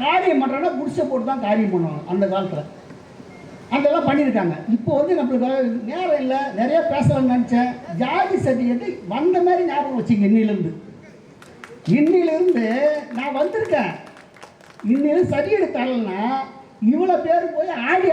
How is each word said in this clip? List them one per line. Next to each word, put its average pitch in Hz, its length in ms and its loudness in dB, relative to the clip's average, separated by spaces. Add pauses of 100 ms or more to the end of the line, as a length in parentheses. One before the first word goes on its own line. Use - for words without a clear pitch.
காரியம் 330 400 2
பண்றோம்னா 285 380 -2
குடிசை 302 260 -4
போட்டு 254 260 -4
தான் 233 140 -4
காரியம் 208 300 2
பண்ணுவாங்க 156 280 -2 (100)
அந்த 196 200 2
காலத்துல. 175 300 -4 (1120)
அதெல்லாம் 285 320 2
பண்ணியிருக்காங்க. 220 480 2 (200)
இப்போ - 220 -2
வந்து 311 220 2
நம்மளுக்கு 247 280 0 (440)
நேரம் 330 320 0
இல்லை, 262 160 -2 (200)
நிறைய 285 200 2 (120)
பேசலாம்னு 269 420 2
நினைச்சேன். 247 380 0 (300)
ஜாதி 370 420 0
சர்டிஃபிகேட் 240 560 -2 (140)
வந்த 339 320 2
மாதிரி 359 240 4
ஞாபகம் 269 300 -2
வச்சுங்க. 208 300 2
இன்னிலிருந்து, 208 420 2 (1300)
இன்னிலிருந்து 330 680 2 (520)
நான் 269 220 -6
வந்திருக்கேன். 311 520 0 (1000)
இன்னிலிருந்து 294 420 2
சர்டிஃபிகேட் 392 440 0
தரலன்னா 233 420 -2 (720)
இவ்வளோ 349 340 2
பேர் 330 320 0
போய் 311 300 -4
ஆர்டி 359 260 2